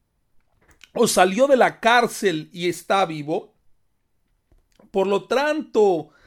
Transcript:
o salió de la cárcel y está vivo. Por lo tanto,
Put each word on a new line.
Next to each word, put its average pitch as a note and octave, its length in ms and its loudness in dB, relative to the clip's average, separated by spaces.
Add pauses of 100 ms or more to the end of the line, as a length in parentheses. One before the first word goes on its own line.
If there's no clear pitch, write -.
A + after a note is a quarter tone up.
(920)
o A#3+ 160 2
salió F#3+ 380 2
de C#4 100 4
la F3+ 240 0
cárcel G#3 720 0
y F3 160 -6
está G3 360 -2
vivo. D#3 480 -8 (1400)
Por F#3+ 160 0
lo G3 180 -2
tanto, A#3 840 0 (180)